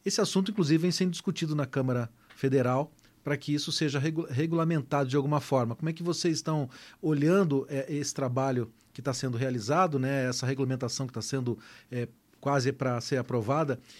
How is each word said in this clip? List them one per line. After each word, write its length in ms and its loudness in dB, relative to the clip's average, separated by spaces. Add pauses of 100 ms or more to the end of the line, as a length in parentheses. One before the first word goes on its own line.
Esse 160 0
assunto, 320 2
inclusive, 300 4
vem 100 2
sendo 180 2
discutido 460 -4
na 100 0
Câmara 420 -2 (200)
Federal 640 2 (320)
para 120 -2
que 160 -4
isso 200 -2
seja 260 0
regu-, 320 -2
regulamentado 800 0
de 60 2
alguma 240 2
forma. 340 0
Como 140 -4
é 40 -2
que 120 -10
vocês 320 0
estão 340 -2 (320)
olhando, 680 4
é, 240 -4
esse 220 -4
trabalho 580 0 (200)
que 100 -12
tá 100 -2
sendo 240 -4
realizado, 640 0
né, 300 0
essa 180 -4
regulamentação 640 -2
que 40 -14
tá 80 -6
sendo, 380 -2 (320)
é, 160 -4 (340)
quase 320 2
pra 280 -2
ser 160 -2
aprovada, 640 0 (200)